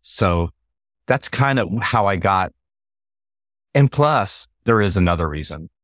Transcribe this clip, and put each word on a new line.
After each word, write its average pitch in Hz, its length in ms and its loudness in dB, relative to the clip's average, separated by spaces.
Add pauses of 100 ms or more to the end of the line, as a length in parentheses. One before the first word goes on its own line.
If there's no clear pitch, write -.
So 85 480 -2 (560)
that's 131 220 -2
kind 135 300 0
of 92 120 -2 (100)
how 107 260 0
I 98 100 0
got. 92 360 0 (1200)
And 139 160 4
plus, 143 560 0 (180)
there 113 180 4
is 95 140 0
another 85 320 2
reason. 76 420 -10 (140)